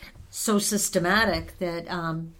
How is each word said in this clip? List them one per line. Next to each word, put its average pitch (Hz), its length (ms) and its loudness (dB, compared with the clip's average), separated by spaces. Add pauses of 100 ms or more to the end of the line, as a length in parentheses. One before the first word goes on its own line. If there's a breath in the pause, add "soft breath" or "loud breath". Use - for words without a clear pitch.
(280 loud breath)
so - 300 2
systematic 196 1000 2
that, 170 320 -4
um, 165 500 -4